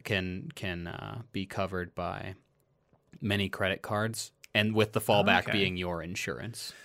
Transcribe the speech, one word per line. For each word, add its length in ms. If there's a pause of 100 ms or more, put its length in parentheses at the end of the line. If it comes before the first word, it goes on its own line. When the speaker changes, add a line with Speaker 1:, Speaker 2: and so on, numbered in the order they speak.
Speaker 1:
can, 500
can, 320
uh, 360 (100)
be 120
covered 520
by 400 (840)
many 280
credit 340
cards, 480 (240)
and 180
with 200
the 80
fallback 480
Speaker 2:
Okay. 40
Speaker 1:
being 240
your 260
insurance. 680 (120)